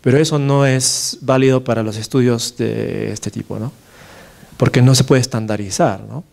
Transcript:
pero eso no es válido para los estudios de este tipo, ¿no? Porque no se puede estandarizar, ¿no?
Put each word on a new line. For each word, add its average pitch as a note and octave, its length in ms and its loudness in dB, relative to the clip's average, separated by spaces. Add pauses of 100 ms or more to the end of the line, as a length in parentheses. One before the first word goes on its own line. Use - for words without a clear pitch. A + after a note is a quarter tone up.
pero B2+ 160 2
eso D#3 220 2
no C#3 260 2
es - 560 -2
válido C3 440 2
para A#2 180 -2
los G#2+ 160 -6
estudios A#2+ 580 -2
de A2 560 -4
este G#2 180 -8
tipo, G#2+ 280 -10
¿no? A2+ 140 -8 (840)
Porque - 240 2
no C3 140 6
se B2+ 100 2
puede C3+ 160 4
estandarizar, G#2+ 880 -4
¿no? B2 240 -14